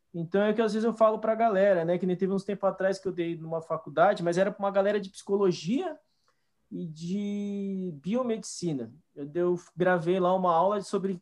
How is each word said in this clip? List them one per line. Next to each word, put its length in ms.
Então 300
é 100
que 80
às 120
vezes 120
eu 80
falo 260
pra 160
galera, 500
né? 120
Que 80
nem 100
teve 180
uns 100
tempo 220
atrás 340
que 80
eu 40
dei 240
numa 260
faculdade, 640
mas 140
era 140
pra 120
uma 80
galera 280
de 100
psicologia 880
e 160
de 1040
biomedicina. 880
Eu 120
dei, 160
eu 160
gravei 440
lá 160
uma 180
aula 280
sobre 400